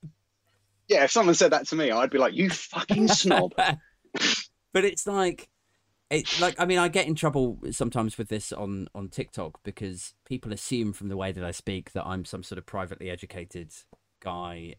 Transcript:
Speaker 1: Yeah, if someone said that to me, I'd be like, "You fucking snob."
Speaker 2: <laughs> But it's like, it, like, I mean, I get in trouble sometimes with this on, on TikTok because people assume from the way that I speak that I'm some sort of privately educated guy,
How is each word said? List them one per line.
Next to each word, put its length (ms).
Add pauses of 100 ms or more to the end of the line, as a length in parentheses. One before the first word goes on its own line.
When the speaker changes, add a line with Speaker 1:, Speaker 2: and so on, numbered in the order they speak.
(880)
Speaker 1:
Yeah, 160
if 80
someone 240
said 160
that 160
to 80
me, 160
I'd 200
be 60
like, 180
"You 140
fucking 580
snob." 500
Speaker 2:
<laughs> 60 (1120)
But 100
it's 240
like, 400 (640)
it, 280
like, 220
I 60
mean, 140
I 100
get 180
in 80
trouble 440 (120)
sometimes 460
with 100
this 240
on, 420
on 140
TikTok 560
because 500 (120)
people 260
assume 400
from 160
the 80
way 160
that 140
I 60
speak 420
that 120
I'm 200
some 180
sort 160
of 60
privately 440
educated 640 (480)
guy, 600